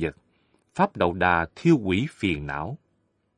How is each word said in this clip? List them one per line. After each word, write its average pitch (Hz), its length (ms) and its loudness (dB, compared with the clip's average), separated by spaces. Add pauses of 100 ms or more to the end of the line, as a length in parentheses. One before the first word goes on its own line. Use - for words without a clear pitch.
vật. 80 160 -4 (580)
Pháp 196 220 -2
đầu 90 160 2
đà 87 340 2 (100)
thiêu 165 220 4
hủy 101 320 -2
phiền 76 360 -4
não. 76 320 -8 (600)